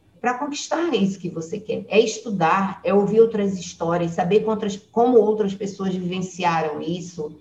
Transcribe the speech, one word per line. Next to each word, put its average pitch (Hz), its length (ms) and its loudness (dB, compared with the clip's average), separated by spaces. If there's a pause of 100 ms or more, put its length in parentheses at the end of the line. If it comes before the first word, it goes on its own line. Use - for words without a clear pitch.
(200)
pra 247 140 0
conquistar 294 640 -4
isso 196 240 0
que 175 80 -8
você 165 320 -8
quer. - 260 -6
É 196 140 4
estudar, 190 800 0
é 180 100 0
ouvir 202 280 4
outras 208 360 4
histórias, 170 540 -4
saber 185 300 2
quantas, 208 360 -2
como 247 400 2
outras 208 380 4
pessoas 190 400 -6
vivenciaram 175 840 -2
isso. 156 600 -8